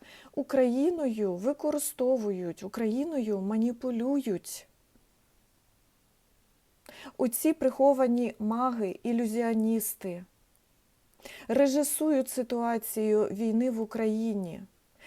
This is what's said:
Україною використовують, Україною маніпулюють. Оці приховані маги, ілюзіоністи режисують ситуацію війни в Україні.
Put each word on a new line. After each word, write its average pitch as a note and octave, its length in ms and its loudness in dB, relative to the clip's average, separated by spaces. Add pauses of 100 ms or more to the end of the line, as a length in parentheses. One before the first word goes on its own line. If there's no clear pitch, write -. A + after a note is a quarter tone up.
(340)
Україною C4 1000 2
використовують, B3 1300 -2
Україною A3+ 800 -2
маніпулюють. A#3 1300 -2 (2500)
Оці C4 360 2
приховані B3+ 840 4
маги, A3+ 640 -2
ілюзіоністи A3 1200 -2 (1200)
режисують C#4 800 2
ситуацію A3+ 960 0
війни A3+ 460 0
в A3+ 100 -4
Україні. G#3+ 800 -2 (440)